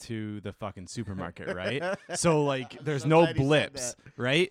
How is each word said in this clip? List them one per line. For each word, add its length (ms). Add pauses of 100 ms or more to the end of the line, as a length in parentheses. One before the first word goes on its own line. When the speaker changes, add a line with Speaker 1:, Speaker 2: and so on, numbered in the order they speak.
Speaker 1:
to 400
the 100
fucking 360
supermarket, 680
right? 260 (220)
Speaker 2:
<laughs> 120
Speaker 1:
So, 280
like, 340
Speaker 2:
I'm 60
Speaker 1:
there's 200
Speaker 2:
so 40
Speaker 1:
no 140
Speaker 2:
glad 160
he 40
said 60
Speaker 1:
blips, 460
Speaker 2:
that. 240
Speaker 1:
right? 340